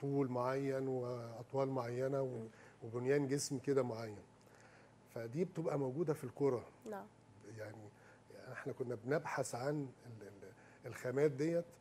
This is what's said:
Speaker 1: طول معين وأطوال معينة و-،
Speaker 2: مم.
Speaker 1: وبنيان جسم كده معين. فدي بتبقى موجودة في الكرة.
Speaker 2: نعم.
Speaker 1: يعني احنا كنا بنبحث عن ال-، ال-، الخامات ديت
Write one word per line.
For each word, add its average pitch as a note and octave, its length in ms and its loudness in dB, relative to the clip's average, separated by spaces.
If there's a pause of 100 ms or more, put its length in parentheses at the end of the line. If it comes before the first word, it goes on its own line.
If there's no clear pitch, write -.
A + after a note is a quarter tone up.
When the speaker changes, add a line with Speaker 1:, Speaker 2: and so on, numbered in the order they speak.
Speaker 1:
طول C#3 260 2
معين C3+ 600 2
وأطوال B2 800 -2
معينة C3 520 0
و-، C3+ 40 2 (140)
Speaker 2:
مم. A2+ 80 -6 (360)
Speaker 1:
وبنيان B2+ 440 2
جسم C#3 320 0
كده C3+ 240 4
معين. A2+ 340 -4 (960)
فدي A#2+ 300 -2
بتبقى D#3+ 340 0
موجودة C#3+ 340 2
في - 100 -4
الكرة. B2+ 420 2 (260)
Speaker 2:
نعم. G3 140 -6 (520)
Speaker 1:
يعني G#2+ 320 -10 (600)
احنا B2+ 220 -4
كنا B2 220 -2 (100)
بنبحث D3 500 2
عن C#3 320 0 (180)
ال-، G#2+ 220 -12
ال-، F#2+ 240 -16 (360)
الخامات C3 440 4
ديت E3 340 2 (160)